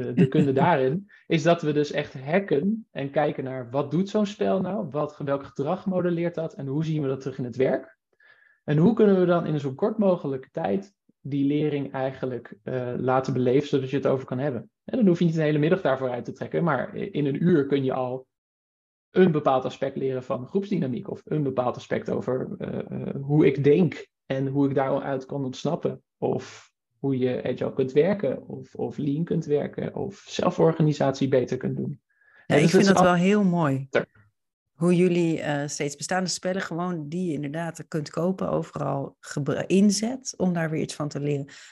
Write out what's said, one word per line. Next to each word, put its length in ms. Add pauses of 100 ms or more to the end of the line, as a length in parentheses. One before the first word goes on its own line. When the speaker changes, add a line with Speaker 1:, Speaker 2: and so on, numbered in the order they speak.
(160)
Speaker 1:
de 140
kunde 300
Speaker 2:
<laughs> 40
Speaker 1:
daarin, 460 (180)
is 160
dat 180
we 100
dus 200
echt 220
hacken 800
en 200
kijken 320
naar 260
wat 220
doet 180
zo'n 160
spel 360
nou, 280
wat, 280
welk 260
gedrag 420
modelleert 500
dat 180
en 140
hoe 180
zien 160
we 60
dat 140
terug 160
in 60
het 120
werk? 420 (680)
En 140
hoe 160
kunnen 260
we 60
dan 200
in 140
zo'n 160
kort 220
mogelijke 540
tijd 420 (280)
die 240
lering 480
eigenlijk, 720
eh, 340
laten 360
beleven, 340
zodat 220
je 60
het 120
over 180
kan 140
hebben? 300 (140)
En 140
dan 100
hoef 120
je 60
niet 100
een 60
hele 160
middag 240
daarvoor 280
uit 160
te 80
trekken, 300
maar 340
i-, 140
in 140
een 180
uur 220
kun 180
je 100
al 340 (840)
een 220
bepaald 340
aspect 320
leren 260
van 240
groepsdynamiek 640
of 160
een 180
bepaald 320
aspect 340
over, 480
eh, 220
eh, 420
hoe 240
ik 180
denk 440 (180)
en 220
hoe 220
ik 60
daaruit 500
kan 200
ontsnappen 580 (140)
of 540 (280)
hoe 180
je 260
agile 300
kunt 180
werken 560
of, 280
of 220
lean 260
kunt 220
werken 500
of 320
zelforganisatie 1000
beter 300
kunt 200
doen. 240 (460)
Speaker 2:
Ja, 80
Speaker 1:
En 0
Speaker 2:
ik 60
Speaker 1:
dus 0
het 100
Speaker 2:
vind 120
Speaker 1:
is 40
Speaker 2:
dat 100
Speaker 1:
al- 60
Speaker 2:
wel 100
heel 300
mooi. 460
Speaker 1:
Ter- 200 (640)
Speaker 2:
Hoe 240
jullie, 460
eh, 260
steeds 280
bestaande 340
spellen 320
gewoon 480
die 180
je 60
inderdaad 540
kunt 220
kopen 400
overal 720
gebru-, 480
inzet 680
om 160
daar 160
weer 120
iets 140
van 120
te 120
leren. 260 (260)